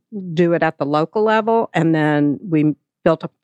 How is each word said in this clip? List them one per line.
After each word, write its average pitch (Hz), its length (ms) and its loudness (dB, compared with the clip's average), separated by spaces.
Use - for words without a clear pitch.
do 170 180 2
it 165 100 2
at 160 160 0
the 143 80 -4
local 156 380 -2
level. 220 500 0
And 165 220 2
then 147 480 0
we 151 320 0
built 160 200 0
a 165 60 -12